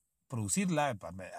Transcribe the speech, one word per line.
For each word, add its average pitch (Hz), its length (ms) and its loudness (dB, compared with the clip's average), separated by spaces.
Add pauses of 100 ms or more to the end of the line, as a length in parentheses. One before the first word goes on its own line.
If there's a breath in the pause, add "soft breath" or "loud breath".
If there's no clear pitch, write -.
(280)
producirla, 143 680 2
pa-, 85 180 -8 (260)